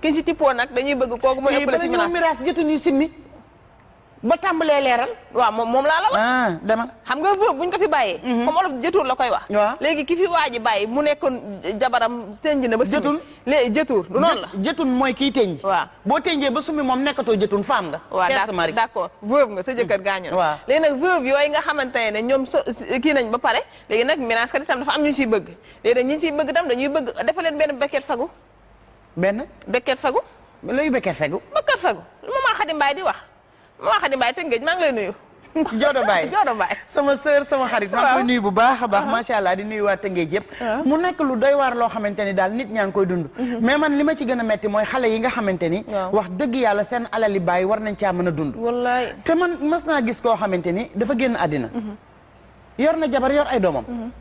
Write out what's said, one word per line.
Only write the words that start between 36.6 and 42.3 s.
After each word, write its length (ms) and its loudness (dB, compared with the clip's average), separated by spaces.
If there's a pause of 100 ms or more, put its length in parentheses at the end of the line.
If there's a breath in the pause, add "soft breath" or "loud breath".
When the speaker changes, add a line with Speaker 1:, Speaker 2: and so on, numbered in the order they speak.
Speaker 2:
Sama 300 0
sœur, 300 2
sama 220 0
xarit. 240 -2
Maa 60 0
ngi 80 4
koy 120 6
Speaker 1:
Waaw. 100 2
Speaker 2:
nuyu 140 2
bu 100 0
baax 320 4
a 40 -2
baax. 180 2
Speaker 1:
Waaw. 100 -2
Speaker 2:
Macha 220 -2
Allah, 180 2
di 80 -8
nuyu 220 -4
waa 120 2
Tëngéej 360 -2
yëpp. 120 -2 (160)
Speaker 1:
Waaw. 240 -2
Speaker 2:
Mu 160 2
nekk 200 -2
lu 140 0
doy 200 4
waar 200 2
loo 140 2
xamante 360 -4
ni 80 -2